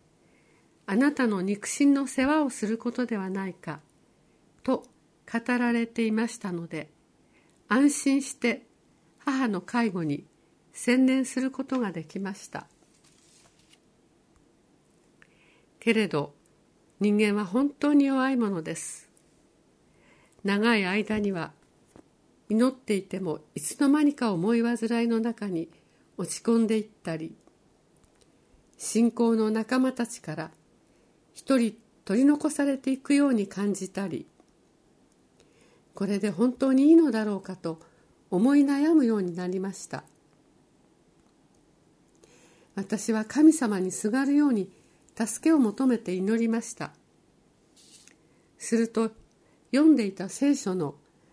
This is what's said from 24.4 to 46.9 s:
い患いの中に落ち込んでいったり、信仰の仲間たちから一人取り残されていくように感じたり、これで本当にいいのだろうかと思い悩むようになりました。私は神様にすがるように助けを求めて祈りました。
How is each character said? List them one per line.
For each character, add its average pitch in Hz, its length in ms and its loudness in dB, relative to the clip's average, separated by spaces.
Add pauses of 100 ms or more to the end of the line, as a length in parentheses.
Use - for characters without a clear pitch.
い 233 60 2
患 233 420 -2
い 233 40 0
の 226 100 0
中 226 300 -4
に 165 200 -6 (500)
落 180 120 -6
ち - 140 -10
込 226 160 2
ん 226 60 4
で 220 100 0
い 214 60 0
っ 214 40 -10 (160)
た 160 140 -6
り、 160 180 -12 (1400)
信 233 340 0
仰 233 240 0
の 220 160 0
仲 220 280 -2
間 262 140 0
た 240 140 -6
ち - 140 -16
か 156 160 -10
ら 160 140 -10 (840)
一 - 220 0
人 233 180 2 (300)
取 208 160 0
り 269 60 6
残 294 240 2
さ 294 140 -2
れ 277 140 0
て 269 140 -2
い 262 60 -2
く - 160 0
よ 285 140 4
う 262 40 2
に 208 140 0
感 196 280 -4
じ 185 160 -8
た 196 160 -6
り、 - 200 -8 (1700)
こ 196 120 -4
れ 202 120 -2
で 208 120 -2
本 220 220 0
当 269 200 0
に 269 160 6
い - 40 8
い 330 40 10
の 320 140 6
だ 220 140 -2
ろ 214 100 -4
う 190 60 -6
か 190 160 -14
と 160 240 -8 (500)
思 226 240 4
い 285 100 6
悩 285 300 2
む 302 100 6
よ 226 120 2
う 202 60 -2
に 175 120 -4
な 180 140 -6
り 185 100 -4
ま 190 140 -6
し - 140 -16
た。 - 180 -12 (2750)
私 196 380 -4
は 214 120 -2
神 302 280 6
様 214 280 0
に 185 100 0
す 208 200 -4
が 262 140 0
る 285 100 2
よ 294 140 4
う 262 40 2
に 196 180 -2 (440)
助 - 300 -6
け 320 80 6
を 311 60 6
求 240 280 2
め 240 120 4
て 180 160 -6
祈 202 260 0
り 233 80 2
ま 226 120 0
し - 140 -12
た。 151 180 -12 (1700)